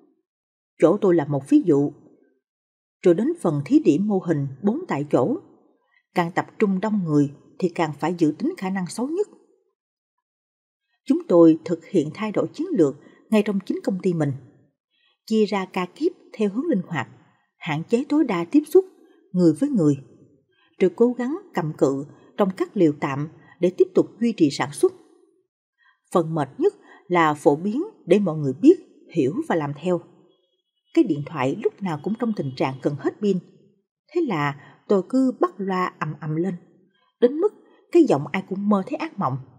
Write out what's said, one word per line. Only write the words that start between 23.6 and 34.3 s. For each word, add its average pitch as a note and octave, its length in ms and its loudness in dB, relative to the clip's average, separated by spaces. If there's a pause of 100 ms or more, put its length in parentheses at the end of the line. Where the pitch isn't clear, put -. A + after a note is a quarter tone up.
tiếp - 180 4
tục D3+ 120 2 (120)
duy A#3 180 0
trì D#3 140 2
sản C3+ 220 -4
xuất. - 200 0 (1200)
Phần D#3+ 220 0
mệt C#3 220 -2
nhất F#4 180 -2 (320)
là E3 260 4
phổ D3 220 4
biến G#3 280 -4 (220)
để F#3 140 4
mọi E3 180 -2
người C#3 240 -2
biết, D#4 140 8 (400)
hiểu C#3+ 180 0 (140)
và G#3+ 80 0
làm D3 160 -2 (100)
theo. F3 200 -2 (920)
Cái E4 100 4
điện D3 220 -2
thoại C#3 380 -4
lúc - 180 -4
nào E3 220 -4
cũng F#3+ 160 -4
trong A3+ 160 -2
tình C#3+ 200 -6
trạng C3+ 260 -4
cần C#3+ 180 -2
hết - 120 -4 (100)
pin. G3 180 0 (720)
Thế F4 80 0
là D3 540 -4 (120)